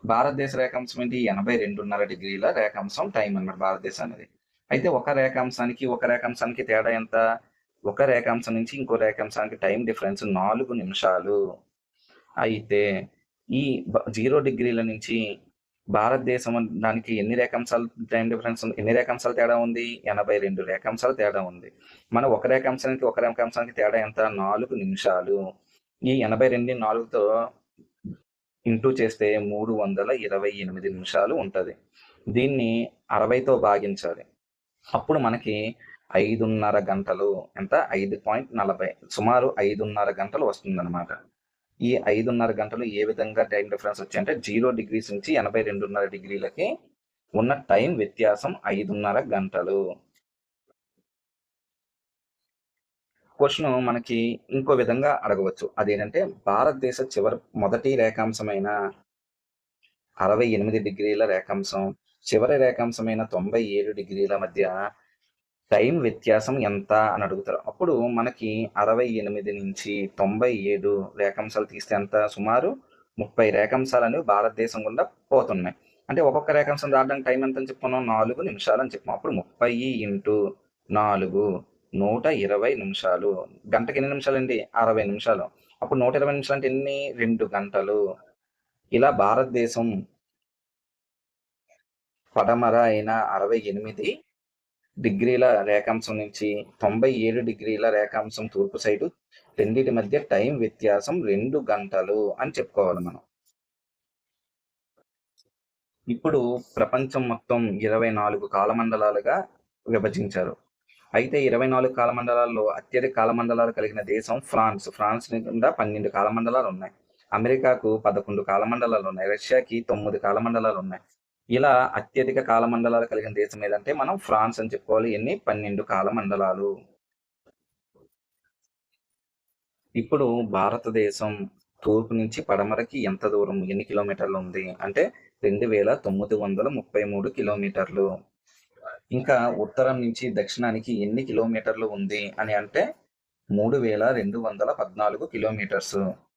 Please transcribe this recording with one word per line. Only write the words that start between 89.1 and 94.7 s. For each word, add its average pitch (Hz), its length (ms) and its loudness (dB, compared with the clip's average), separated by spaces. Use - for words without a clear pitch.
భారతదేశం 117 960 2
పడమర 117 400 4
అయిన 110 340 4
అరవై 107 560 0
ఎనిమిది 110 580 -6